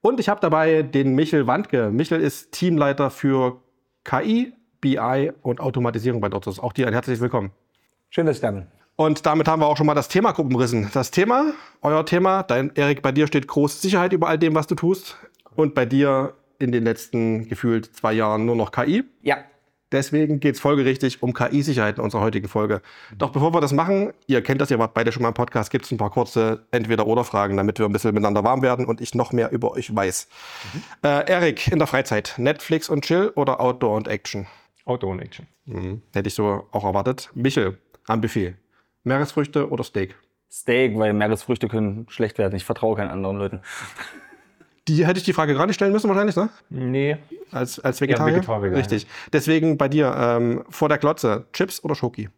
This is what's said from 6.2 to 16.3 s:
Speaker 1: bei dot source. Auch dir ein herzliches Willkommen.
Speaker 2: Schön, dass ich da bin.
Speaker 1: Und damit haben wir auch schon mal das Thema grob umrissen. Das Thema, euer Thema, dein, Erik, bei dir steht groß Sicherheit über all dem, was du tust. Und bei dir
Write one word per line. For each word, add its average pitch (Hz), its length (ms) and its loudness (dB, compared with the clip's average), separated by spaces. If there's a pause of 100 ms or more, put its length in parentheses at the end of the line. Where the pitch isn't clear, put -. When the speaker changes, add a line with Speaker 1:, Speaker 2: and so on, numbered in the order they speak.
Speaker 1:
bei 104 80 0
dot 98 140 -4
source. 92 160 -8
Auch - 140 -6
dir 123 160 0
ein 104 40 0
herzliches 120 280 -2
Willkommen. 117 320 -2 (580)
Speaker 2:
Schön, 165 160 0
dass 147 120 0
ich - 40 -8
da 110 80 0
bin. 95 160 -8 (300)
Speaker 1:
Und 156 280 0
damit 156 220 2
haben 160 160 2
wir 147 60 4
auch 147 80 2
schon 151 100 2
mal 151 80 4
das 147 140 0
Thema 202 240 2
grob 151 140 -2
umrissen. 120 460 0
Das 131 200 -2
Thema, 254 400 2 (300)
euer 156 220 2
Thema, 190 380 2
dein, 135 320 -2
Erik, 143 260 2
bei 135 120 0
dir 147 160 4
steht 143 180 0
groß 147 340 0
Sicherheit 185 320 2
über 170 140 2
all 160 140 2
dem, 160 160 4
was 156 100 0
du - 80 -2
tust. 185 420 -2 (380)
Und 151 220 2
bei 127 100 2
dir 135 480 2 (240)